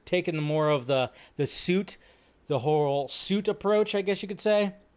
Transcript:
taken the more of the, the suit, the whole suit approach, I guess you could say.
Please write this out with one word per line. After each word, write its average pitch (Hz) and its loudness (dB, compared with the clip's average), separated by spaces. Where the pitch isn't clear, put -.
taken 175 0
the 151 -2
more 151 2
of 135 0
the, 131 2
the 143 0
suit, - -2
the 139 0
whole 143 0
suit - -2
approach, 208 2
I 202 0
guess 190 -2
you 202 -8
could 190 -10
say. 208 2